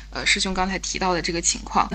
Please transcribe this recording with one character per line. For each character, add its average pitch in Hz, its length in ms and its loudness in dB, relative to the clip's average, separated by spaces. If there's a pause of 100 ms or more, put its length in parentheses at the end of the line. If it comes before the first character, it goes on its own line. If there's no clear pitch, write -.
(100)
呃， 127 160 -4
师 - 140 4
兄 196 120 0
刚 185 160 2
才 190 120 0
提 - 180 -4
到 185 160 2
的 165 80 0
这 175 100 -2
个 170 80 0
情 - 220 0
况。 - 320 0